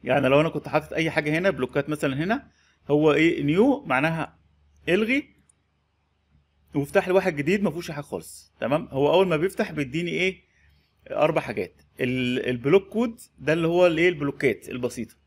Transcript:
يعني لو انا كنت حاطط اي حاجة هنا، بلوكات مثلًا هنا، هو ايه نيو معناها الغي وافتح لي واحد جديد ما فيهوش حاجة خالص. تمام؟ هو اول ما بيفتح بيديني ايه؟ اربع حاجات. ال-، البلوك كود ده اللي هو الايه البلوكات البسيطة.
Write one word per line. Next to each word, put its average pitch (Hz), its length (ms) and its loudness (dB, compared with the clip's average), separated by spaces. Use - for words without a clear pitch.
يعني 131 240 2
لو 139 120 6
انا 160 80 2
كنت 151 200 -8
حاطط 147 240 -2
اي 160 180 -2
حاجة 156 280 -2
هنا، 190 120 2
بلوكات 135 380 -4
مثلًا 147 360 -4
هنا، 226 220 -4
هو 147 220 4
ايه 156 300 2
نيو 196 440 2
معناها 156 500 -2
الغي 220 360 0
وافتح 175 340 0
لي 180 60 0
واحد 185 220 2
جديد 175 260 0
ما 190 80 2
فيهوش 170 200 -10
حاجة 143 140 -10
خالص. - 560 -12
تمام؟ 123 300 -2
هو 139 220 2
اول 190 140 4
ما 170 100 0
بيفتح 190 360 -4
بيديني 151 380 -6
ايه؟ 185 300 -4
اربع 156 300 2
حاجات. 110 420 -8
ال-، 127 480 -2
البلوك 135 400 2
كود 233 320 -4
ده 139 140 -2
اللي 165 140 0
هو 175 200 4
الايه 170 220 2
البلوكات 143 600 -2
البسيطة. 123 460 -8